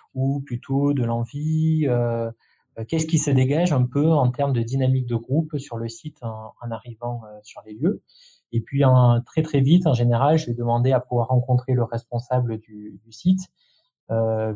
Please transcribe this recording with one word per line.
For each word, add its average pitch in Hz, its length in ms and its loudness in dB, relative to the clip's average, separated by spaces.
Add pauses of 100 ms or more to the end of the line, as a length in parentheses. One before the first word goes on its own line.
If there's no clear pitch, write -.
(140)
ou 135 280 -2
plutôt 139 520 -2
de 127 100 0
l'envie, 151 840 -2
euh, 117 420 0 (480)
euh, 113 100 -6
qu'est-ce 160 200 -2
qui 165 100 2
se 147 140 2
dégage 139 400 2
un 127 140 2
peu 147 260 2
en 135 180 4
termes 139 240 -2
de 120 80 0
dynamique 131 460 0
de 117 80 -2
groupe 147 420 -2
sur 120 200 -8
le 113 100 -6
site - 340 -14
en, 110 400 -10
en 117 80 -8
arrivant, 117 560 -8
euh, 107 180 -18
sur - 220 -20
les 107 80 -14
lieux. 156 300 -2 (480)
Et 117 100 0
puis, 139 240 0
en, 123 360 4
très, - 200 -4
très 143 200 0
vite, 170 260 4
en 131 80 2
général, 120 420 2
je - 80 -2
vais 120 80 -4
demander 120 380 0
à 127 80 4
pouvoir 120 300 -2
rencontrer 123 440 2
le 120 100 2
responsable 117 760 -4
du, 104 440 -18
du 113 80 -20
site, 185 360 0 (640)
euh, 110 440 -2